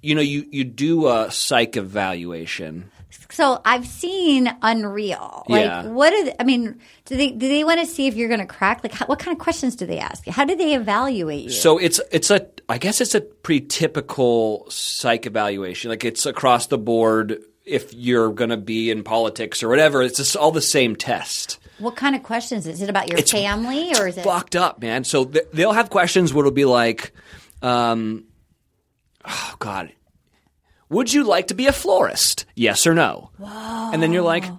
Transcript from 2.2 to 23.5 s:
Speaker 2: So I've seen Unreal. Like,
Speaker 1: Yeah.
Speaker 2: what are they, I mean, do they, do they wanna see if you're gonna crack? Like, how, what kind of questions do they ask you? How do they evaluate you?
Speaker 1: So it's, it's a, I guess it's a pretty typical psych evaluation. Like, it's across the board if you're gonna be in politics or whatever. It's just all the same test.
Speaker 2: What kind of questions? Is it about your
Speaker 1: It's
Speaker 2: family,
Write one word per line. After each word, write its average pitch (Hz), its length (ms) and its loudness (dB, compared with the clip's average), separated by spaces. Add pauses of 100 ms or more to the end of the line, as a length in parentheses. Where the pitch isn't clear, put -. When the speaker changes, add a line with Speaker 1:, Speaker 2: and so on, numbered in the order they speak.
Speaker 2:
So 277 320 2
I've 247 220 0
seen 311 640 0 (100)
Unreal. 208 840 -4
Like, 214 160 4
Speaker 1:
Yeah. - 220 -4
Speaker 2:
what 269 260 4
are 403 120 2
they, 269 160 -4
I 240 40 0
mean, 240 360 0 (240)
do 269 120 -6
they, 269 140 2
do 247 180 -4
they 294 140 2
wanna 330 240 2
see 285 220 -2
if 214 80 -2
you're 233 120 -2
gonna 214 180 -2
crack? 202 360 -2
Like, 208 100 -8
how, - 140 -6
what 294 140 -2
kind 349 160 -4
of - 40 -14
questions 262 360 -2
do 180 100 -8
they - 120 -4
ask - 280 -10
you? - 60 -10
How 262 120 2
do 330 120 0
they 311 180 2
evaluate 208 680 -2
you? 120 60 -10
Speaker 1:
So 156 280 4
it's, 175 220 2 (100)
it's 160 200 0
a, 202 160 2 (220)
I 120 100 -2
guess 190 220 -2
it's 226 140 0
a 208 60 4
pretty 165 460 -2
typical 120 1000 0
psych - 580 -2
evaluation. 104 640 -4
Like, 113 140 -6
it's 117 220 -2
across 123 400 2
the 135 120 -2
board 110 600 2 (240)
if - 300 -4
you're 120 380 2
gonna 117 240 0
be 113 340 -2
in 107 140 -2
politics 113 580 -2
or 113 60 -2
whatever. 143 340 6
It's 123 140 0
just 135 200 -2
all 151 140 4
the 160 120 0
same 120 340 2
test. - 600 -6 (200)
Speaker 2:
What 233 180 -6
kind 277 200 0
of 262 80 -6
questions? 226 420 -6
Is 165 160 -10
it 202 80 -6
about 196 180 -2
your 170 100 0
Speaker 1:
It's 147 120 0
Speaker 2:
family, 233 680 -2